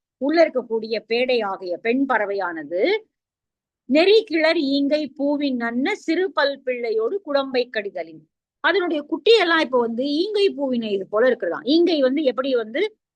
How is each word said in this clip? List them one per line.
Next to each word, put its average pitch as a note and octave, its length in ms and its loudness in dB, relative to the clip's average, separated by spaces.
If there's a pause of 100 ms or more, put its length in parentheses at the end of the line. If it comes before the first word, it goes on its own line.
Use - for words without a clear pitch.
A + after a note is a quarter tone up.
(220)
உள்ள D4+ 180 0
இருக்கக்கூடிய A3+ 640 0
பேடை B3 400 0
ஆகிய F#3 340 -6
பெண் B3+ 280 0
பறவையானது F#3+ 760 -2 (1080)
நெறி F4+ 340 6
கிளர் D#4+ 420 0
ஈங்கை C#4 360 0 (100)
பூவின் C#4 460 -2
நன்ன B3 380 -2
சிறு E4 360 -2
பல் C#4 280 0
பிள்ளையோடு A#3+ 640 -2
குடம்பை C4+ 460 -2
கடிதலின், F3 540 -10 (420)
அதனுடைய E4+ 400 0
குட்டியெல்லாம் E4+ 600 2
இப்ப B3+ 160 0
வந்து A#3 240 -2 (100)
ஈங்கை G4+ 360 0
பூவினை B3+ 420 -4
இது F#3+ 160 -4
போல G#3+ 180 0
இருக்கிறதாம். E3+ 400 -2
ஈங்கை E4 340 4
வந்து C4 240 2
எப்படி C4 320 0
வந்து A3+ 260 -2 (340)